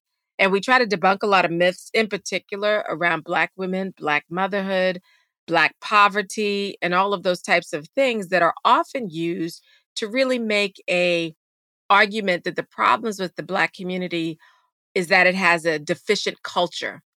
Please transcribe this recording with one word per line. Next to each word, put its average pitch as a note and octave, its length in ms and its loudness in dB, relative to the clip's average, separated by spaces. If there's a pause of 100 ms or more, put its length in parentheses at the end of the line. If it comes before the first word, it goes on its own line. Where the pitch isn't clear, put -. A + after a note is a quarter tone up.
(380)
And G3 120 4
we G3 120 2
try B3+ 160 4
to A#3+ 80 2
debunk F#3+ 360 2
a A3 40 0
lot G3 180 4
of E3 60 0
myths, F3 420 0
in A3+ 140 2
particular G3+ 840 -4
around D#3+ 360 -2
Black E3+ 300 -2
women, F#3 440 -6
Black D3 320 -2
motherhood, F#3 720 -2 (440)
Black E3 320 2
poverty, G3+ 1000 0
and F3 140 -2
all G3 180 2
of F#3 100 -4
those F3+ 200 -2
types F3+ 320 -2
of D#3 140 -8
things A#3 400 -2
that F3+ 120 2
are E3+ 140 2 (100)
often B3 460 0
used E3+ 520 -6 (340)
to A3 120 -6
really B3+ 300 0
make G#3 500 -2
a F3 460 0 (560)
argument G3+ 540 2
that E3+ 120 -6
the F3+ 60 -4
problems A3 580 0
with F3+ 160 -8
the F3 60 -10
Black E3 320 -2
community F3 640 -6 (560)
is F3 140 -2
that F3+ 180 6
it F3+ 80 2
has F3 320 2
a D#3 120 0
deficient F3 680 -4
culture, E3+ 580 -4 (180)